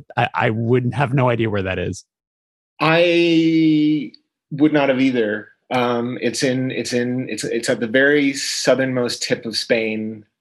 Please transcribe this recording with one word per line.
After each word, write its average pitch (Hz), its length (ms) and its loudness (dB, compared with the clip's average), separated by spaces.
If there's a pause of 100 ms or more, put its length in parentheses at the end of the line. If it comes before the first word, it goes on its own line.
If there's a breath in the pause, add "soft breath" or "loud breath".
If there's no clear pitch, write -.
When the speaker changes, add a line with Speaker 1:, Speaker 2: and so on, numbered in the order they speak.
(180)
Speaker 1:
I, 120 180 0
I 120 140 0
wouldn't 117 440 0
have 127 200 -2
no 127 160 2
idea 113 200 0
where 101 140 -2
that 92 160 -4
is. 90 240 -4 (800)
Speaker 2:
I 160 1300 4 (400)
would 151 220 2
not 143 160 4
have 127 100 2
either. 113 500 0 (220)
Um, 123 500 -2
it's 117 220 -2
in, 131 260 0
it's 120 240 -6
in, 123 360 -2
it's, 110 140 -8
it's 113 260 -4
at 120 100 -2
the 117 80 -4
very 139 460 2
southernmost 127 880 -2
tip 117 220 -4
of 107 120 -8
Spain 110 640 -4 (180)